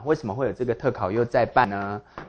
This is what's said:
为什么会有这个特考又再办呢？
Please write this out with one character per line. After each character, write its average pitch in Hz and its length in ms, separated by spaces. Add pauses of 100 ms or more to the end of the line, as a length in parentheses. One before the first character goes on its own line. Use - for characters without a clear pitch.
为 151 80
什 147 140
么 98 40
会 127 140
有 101 80
这 123 100
个 117 120
特 135 160
考 101 180
又 117 160
再 120 180
办 120 240
呢？ 101 320 (300)